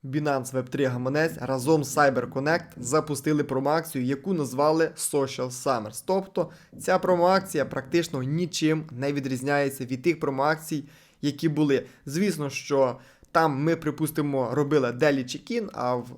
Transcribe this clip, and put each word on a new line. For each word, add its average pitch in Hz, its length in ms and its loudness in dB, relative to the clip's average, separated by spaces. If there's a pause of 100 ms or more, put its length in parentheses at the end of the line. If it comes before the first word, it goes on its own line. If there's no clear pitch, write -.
Binance 135 500 0
Веб 127 160 -2
три 135 160 0
гаманець 135 560 0
разом 135 420 2
з - 140 -4
Cyber 135 320 4
Connect 151 360 0 (120)
запустили 147 680 0
промоакцію, 143 640 0
яку 139 280 -2
назвали 151 520 2 (100)
Social 131 560 -2
Summers. 117 540 -4
Тобто 190 460 -2 (280)
ця 185 200 2
промоакція 180 680 2
практично 135 580 -2
нічим 156 680 0
не 135 220 -4
відрізняється 139 720 0
від 127 160 -6
тих 160 180 2
промоакцій, 147 680 -2 (320)
які 151 280 0
були. 143 360 2 (200)
Звісно, 151 440 -2
що 131 500 0 (320)
там 151 320 2
ми, 165 120 2
припустимо, 147 760 -2
робили 139 400 2
daily 135 320 2
check-in, 220 500 -6
а 123 220 -2
в 120 220 -6